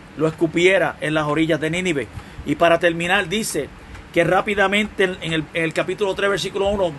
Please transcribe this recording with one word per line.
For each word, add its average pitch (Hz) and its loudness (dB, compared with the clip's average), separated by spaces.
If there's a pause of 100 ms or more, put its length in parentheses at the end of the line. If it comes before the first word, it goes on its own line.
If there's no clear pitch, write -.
(160)
lo 147 0
escupiera 170 2
en 151 -2
las 156 0
orillas 156 0
de 156 -2
Nínive. 165 -2 (380)
Y 143 -2
para 170 4
terminar 175 0
dice 175 -4 (460)
que 170 4
rápidamente 202 2
en, 185 0
en 165 -4
el, 160 -2 (100)
en 165 -2
el 160 -4
capítulo 180 -2
tres, 196 0
versículo 196 -2
uno, 190 0